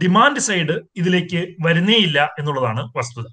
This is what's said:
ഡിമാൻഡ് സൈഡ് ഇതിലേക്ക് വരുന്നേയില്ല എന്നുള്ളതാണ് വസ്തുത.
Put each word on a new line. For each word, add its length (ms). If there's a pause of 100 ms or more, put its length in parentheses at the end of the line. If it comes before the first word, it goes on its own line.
ഡിമാൻഡ് 360
സൈഡ് 420 (160)
ഇതിലേക്ക് 640
വരുന്നേയില്ല 800
എന്നുള്ളതാണ് 580
വസ്തുത. 360